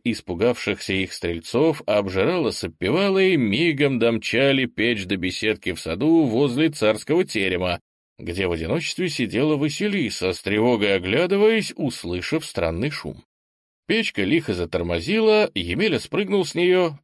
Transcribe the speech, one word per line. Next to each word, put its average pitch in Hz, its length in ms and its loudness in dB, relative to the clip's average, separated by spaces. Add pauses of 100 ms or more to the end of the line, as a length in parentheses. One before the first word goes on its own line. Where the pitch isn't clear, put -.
испугавшихся 107 880 -2
их 95 220 -2
стрельцов, 117 720 -2
Обжирало 104 640 0
с - 140 -6
Отпевалой 185 720 2
мигом 135 640 2
домчали 120 680 2
печь 110 400 -2
до 98 100 -2
беседки 92 560 -2
в 82 80 -8
саду 151 440 2
возле 131 440 2
царского 147 560 0
терема, 90 560 -2 (380)
где 90 280 -4
в 87 60 0
одиночестве 135 560 -2
сидела 143 480 0
Василиса, 147 760 -2
с - 80 -10
тревогой 104 540 2
оглядываясь, 185 800 2
услышав 127 680 -4
странный 87 460 -2
шум. - 340 -10 (600)
Печка 208 360 -2
лихо 113 300 0
затормозила, 92 1040 0
Емеля 147 440 0
спрыгнул 196 460 -2
с - 100 -6
нее 175 500 2